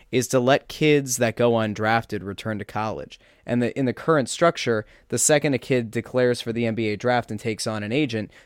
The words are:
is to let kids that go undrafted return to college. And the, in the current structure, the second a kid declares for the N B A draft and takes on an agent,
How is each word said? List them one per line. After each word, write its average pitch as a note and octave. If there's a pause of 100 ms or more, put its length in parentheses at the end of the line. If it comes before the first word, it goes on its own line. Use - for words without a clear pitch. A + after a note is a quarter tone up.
(120)
is B2
to C3
let C3
kids D3
that A#2
go A#2+
undrafted A2
return G2+
to G2
college. G#2+ (260)
And A#2+
the, A#2+
in C#3
the A#2+
current D3+
structure, A#2+ (220)
the B2
second D3+
a B2
kid A#2+
declares B2
for A#2
the A#2
N A2+
B A2
A G#2
draft A#2+
and G#2+
takes A2
on G#2+
an G#2
agent, A#2+ (140)